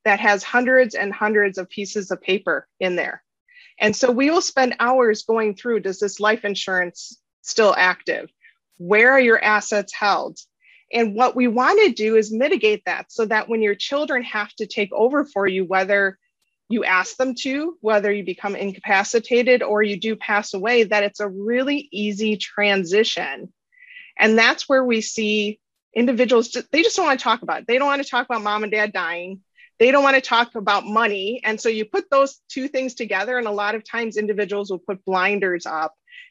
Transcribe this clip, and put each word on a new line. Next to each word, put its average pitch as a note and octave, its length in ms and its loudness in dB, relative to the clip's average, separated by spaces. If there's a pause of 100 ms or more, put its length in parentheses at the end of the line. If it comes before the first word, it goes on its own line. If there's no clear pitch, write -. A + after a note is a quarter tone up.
that G3+ 140 4
has G#3 240 2
hundreds B3+ 520 2
and G3+ 180 -4
hundreds G#3 440 0
of F#3 120 -8
pieces G3 420 -8
of F3+ 100 -6
paper F#3 460 -2 (120)
in F#3 160 -2
there. - 280 -6 (560)
And G#3+ 160 2
so B3 160 2
we C4+ 180 2
will F4 120 2
spend B3+ 380 0
hours A#3+ 440 2
going A3 320 0
through, A3+ 260 -2
does F#3+ 180 -6
this G3+ 200 -4
life G#3+ 260 0
insurance F#3 720 -6 (220)
still - 360 2
active? - 520 0 (480)
Where G#3 340 4
are C4+ 80 6
your A#3 240 4
assets G#3 500 0
held? F3 460 -2 (540)
And A3+ 220 0
what B3 200 2
we B3 120 2
want B3+ 360 2
to E4+ 80 4
do A3 240 0
is A3 180 2
mitigate A3 520 0
that F3 260 -6
so A3+ 140 -2
that G#3+ 240 -2
when A3 120 0
your G3+ 140 2
children C#4+ 480 -4
have G#3 320 -8
to G#3+ 120 -8
take G3+ 240 -6
over C#4+ 340 2
for G3 220 -2
you, F#3+ 180 -2
whether F#3+ 520 0 (520)
you A3 140 -2
ask F#3 340 0
them C4 180 -2
to, D4 460 -6
whether G#3 300 0
you G#3 120 -4
become G3 320 -6
incapacitated G#3+ 1080 0
or G#3+ 220 0
you G3+ 140 -2
do A3 180 -4
pass G#3 380 -4
away, A3+ 300 2
that G#3 200 0
it's G#3 160 -4
a G#3 80 -4
really B3 640 -2
easy G#3 460 -2
transition. G3 1160 -2 (640)
And A3 200 4
that's A#3 300 2
where C4 160 4
we A#3 180 0
see G#3+ 580 -4 (340)
individuals, A#3+ 560 2
ju-, B3 220 -8
they D#4 100 2
just A#4 140 2
don't F#4 100 0
want C4 140 2
to - 40 -10
talk A#3+ 180 0
about E3 200 -6
it. - 60 -20
They A#3+ 100 2
don't C#4+ 100 2
want C#4 160 0
to - 60 -12
talk B3 160 -2
about A#3 160 -4
mom G#3+ 220 -2
and G#3 80 -4
dad G#3+ 220 -2
dying. F3+ 480 -6 (380)
They B3 120 6
don't C#4+ 120 4
want C4+ 120 4
to C4 60 4
talk A#3+ 340 0
about G3+ 300 0
money. G#3+ 580 -2
And A3 160 -2
so A#3 100 -2
you A3 160 -2
put F#4+ 240 -6
those C#4 300 2 (100)
two C4 180 -8
things C4 260 -4
together, G#3+ 440 -4
and A#3 100 -4
a G#3 40 -4
lot G#3 240 -2
of A3 80 -8
times A3+ 340 -6
individuals G3+ 520 -4
will F#3 100 -6
put F#3+ 260 -8
blinders F#3 600 0
up - 300 -6 (340)